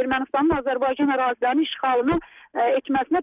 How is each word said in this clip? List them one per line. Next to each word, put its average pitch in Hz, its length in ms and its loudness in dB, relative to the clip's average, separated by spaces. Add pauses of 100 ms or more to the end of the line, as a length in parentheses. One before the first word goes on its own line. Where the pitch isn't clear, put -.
Ermənistanın 269 560 0
Azərbaycan 269 580 0
ərazilərinin 254 540 0
işğalını, 262 500 0
ə, - 480 -4 (120)
etməsinə 269 420 -2